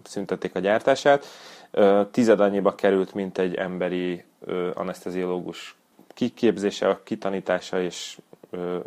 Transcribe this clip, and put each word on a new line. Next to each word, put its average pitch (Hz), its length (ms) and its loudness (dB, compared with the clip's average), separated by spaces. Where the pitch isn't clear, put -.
szüntették 95 500 -6
a - 40 -6
gyártását, 131 680 2
ö, 101 400 6
tized 110 300 4
annyiba 101 340 2
került, 95 400 2
mint 95 240 -6
egy 92 160 -2
emberi, 90 680 -4
ö, 90 300 -4
aneszteziológus 90 1040 -6
kiképzése, 98 920 0
kitanítása 95 760 -4
és, - 360 -10
ö, 90 360 -6